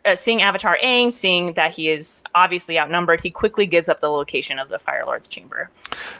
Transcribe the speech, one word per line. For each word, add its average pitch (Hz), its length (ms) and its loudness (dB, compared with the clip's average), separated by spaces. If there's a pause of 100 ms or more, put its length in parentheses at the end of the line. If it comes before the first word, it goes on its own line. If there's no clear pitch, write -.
uh, 190 120 4
seeing 226 260 0
Avatar 190 400 2
Aang, 247 300 2
seeing 175 420 2
that 165 200 0
he 160 160 -4
is 156 320 0 (120)
obviously 175 440 2
outnumbered, 170 420 2
he 180 100 -6
quickly 208 360 0
gives 170 220 2
up 160 120 0
the 151 100 0
location 143 480 -4
of 135 100 -8
the 95 100 -6
Fire - 260 -4
Lord's 120 240 -6
chamber. - 420 -10 (500)